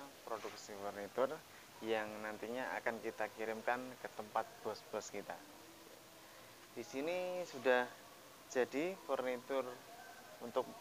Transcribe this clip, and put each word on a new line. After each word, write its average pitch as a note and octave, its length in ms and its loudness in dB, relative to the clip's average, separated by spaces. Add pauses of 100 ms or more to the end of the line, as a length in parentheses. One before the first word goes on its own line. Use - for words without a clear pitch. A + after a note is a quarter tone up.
(280)
produksi G#2+ 560 -4
furnitur G2+ 480 2 (560)
yang A2 160 6 (160)
nantinya G#2+ 480 -2 (160)
akan A2+ 160 2
kita G#2+ 400 0
kirimkan A2 400 2 (240)
ke - 80 -4
tempat A2 320 2 (240)
bos-bos G#2 400 -2
kita. F2+ 320 -4 (1400)
Di A#2+ 80 -2
sini F3+ 640 0
sudah B2 400 8 (640)
jadi C3 400 4 (160)
furnitur B2+ 560 2 (800)
untuk A#2+ 240 4 (140)